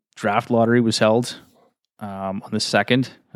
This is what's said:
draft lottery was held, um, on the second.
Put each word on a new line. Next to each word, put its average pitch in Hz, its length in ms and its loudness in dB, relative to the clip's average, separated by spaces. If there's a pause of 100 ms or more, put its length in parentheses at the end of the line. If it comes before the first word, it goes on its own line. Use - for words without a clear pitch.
(160)
draft 110 340 -2
lottery 117 300 4
was 113 180 0
held, 113 380 2 (640)
um, 98 440 -8
on - 60 -14
the 107 100 -4
second. 123 500 0 (260)